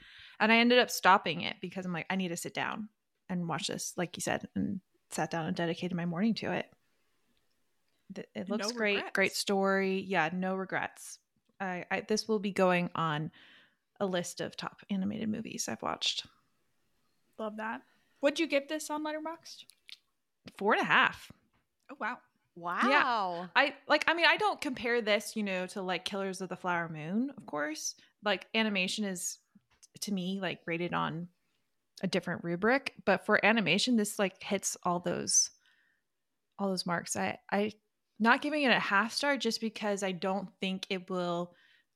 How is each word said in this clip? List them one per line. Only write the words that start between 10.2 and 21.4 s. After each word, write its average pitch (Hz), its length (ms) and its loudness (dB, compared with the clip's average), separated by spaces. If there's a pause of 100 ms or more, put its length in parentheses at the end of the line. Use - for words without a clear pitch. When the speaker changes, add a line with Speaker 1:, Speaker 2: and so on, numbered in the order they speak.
Speaker 1:
no 185 240 -2
regrets. - 640 -6 (400)
I, 180 300 -6
I, - 100 0
this 214 260 -2
will 214 140 0
be 202 120 -2
going 180 440 4
on 156 340 0 (680)
a 202 60 0
list 175 340 -4
of - 160 -8
top - 240 -10 (100)
animated 208 380 -2
movies 220 400 -6
I've - 140 -8
watched. - 440 -4 (1120)
Speaker 2:
Love 214 200 -8
that. 226 240 -8 (380)
What'd 302 200 4
you 330 60 2
give 277 220 0
this 311 220 -6
on 302 140 -4
Letterboxd? 311 600 -8 (920)
Speaker 1:
Four 208 180 2
and 370 80 2
a 240 40 0
half. - 440 2 (600)